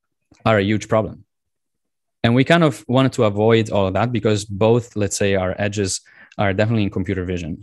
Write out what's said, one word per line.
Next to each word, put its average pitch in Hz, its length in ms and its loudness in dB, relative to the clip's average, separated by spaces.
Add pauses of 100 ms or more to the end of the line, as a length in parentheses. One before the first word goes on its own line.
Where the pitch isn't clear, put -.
(440)
are 113 140 4
a 98 40 2
huge 104 260 -2
problem. 95 360 -2 (1000)
And 117 100 4
we 131 100 4
kind 170 200 4
of - 240 -2
wanted 131 240 2
to 120 120 0
avoid 110 460 2
all 98 160 0
of 95 80 -2
that 113 180 0
because 107 320 0
both, 110 520 0
let's 101 200 -4
say, 98 200 0
our 92 200 -2
edges 101 440 -4 (360)
are 101 160 -2
definitely 107 300 0
in 98 80 -2
computer 92 340 -4
vision. 85 380 -6